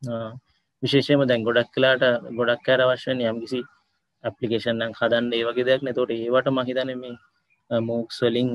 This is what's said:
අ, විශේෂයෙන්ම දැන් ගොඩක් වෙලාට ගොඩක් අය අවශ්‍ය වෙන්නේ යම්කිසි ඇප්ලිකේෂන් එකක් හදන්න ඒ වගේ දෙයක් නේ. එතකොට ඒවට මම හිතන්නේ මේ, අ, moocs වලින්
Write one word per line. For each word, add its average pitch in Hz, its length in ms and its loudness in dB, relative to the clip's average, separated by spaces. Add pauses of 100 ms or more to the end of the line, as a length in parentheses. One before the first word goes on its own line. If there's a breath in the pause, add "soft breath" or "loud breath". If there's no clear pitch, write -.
අ, 120 120 -8 (720)
විශේෂයෙන්ම 139 440 4
දැන් 117 160 2
ගොඩක් 120 300 2
වෙලාට 131 300 4 (320)
ගොඩක් 120 320 0
අය 131 140 4
අවශ්‍ය 127 260 2
වෙන්නේ 127 220 0
යම්කිසි 117 300 -4 (640)
ඇප්ලිකේෂන් 113 580 -2
එකක් 113 180 -6
හදන්න 117 340 2
ඒ 117 100 0
වගේ 120 240 0
දෙයක් 131 160 4
නේ. 131 100 -4
එතකොට 127 180 -2
ඒවට 120 380 0
මම 131 160 0
හිතන්නේ 131 300 -4
මේ, 123 200 -12 (540)
අ, 120 100 -2
moocs 113 420 -4
වලින් 120 340 2